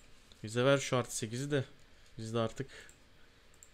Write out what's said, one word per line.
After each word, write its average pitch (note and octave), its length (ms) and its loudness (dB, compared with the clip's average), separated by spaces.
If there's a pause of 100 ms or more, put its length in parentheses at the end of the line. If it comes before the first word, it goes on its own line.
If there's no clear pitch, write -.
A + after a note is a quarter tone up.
(420)
Bize A2+ 220 0
ver C#3 140 6
şu C3+ 180 0
artı A#2 200 -2
sekizi B2 340 -4
de. C#3 140 2 (540)
Biz A2 160 -6
de A#2 40 2
artık - 540 -4 (800)